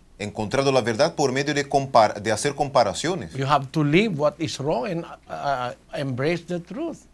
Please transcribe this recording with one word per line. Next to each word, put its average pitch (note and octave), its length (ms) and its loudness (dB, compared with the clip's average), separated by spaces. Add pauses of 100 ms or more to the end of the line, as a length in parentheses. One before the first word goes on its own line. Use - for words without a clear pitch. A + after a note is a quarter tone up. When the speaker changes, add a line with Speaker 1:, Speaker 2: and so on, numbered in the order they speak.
(180)
Speaker 1:
Encontrado A2 560 0
la B2+ 80 6
verdad A#2 340 0
por C3+ 160 2
medio C#3+ 220 -2
de C#3 160 -2
compar-, C3 520 4
de G#2+ 120 0
hacer C3+ 200 0
comparaciones. C3+ 800 0
Speaker 2:
You C3+ 140 -4
have C#3 200 2
to D3+ 180 0
leave F3+ 340 4
what D3 180 2
is - 220 -6
wrong F3 260 -2
and, E3+ 200 -6 (240)
uh, C#3 420 -4 (260)
embrace C#3+ 460 -2
the F3 160 -6
truth. C4+ 380 -10 (160)